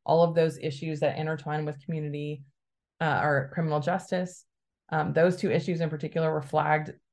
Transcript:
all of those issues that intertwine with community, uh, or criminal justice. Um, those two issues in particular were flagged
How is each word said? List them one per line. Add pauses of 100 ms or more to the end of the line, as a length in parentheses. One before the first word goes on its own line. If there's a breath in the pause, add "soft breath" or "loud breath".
all
of
those
issues
that
intertwine
with
community, (580)
uh,
or
criminal
justice. (440)
Um,
those
two
issues
in
particular
were
flagged (200)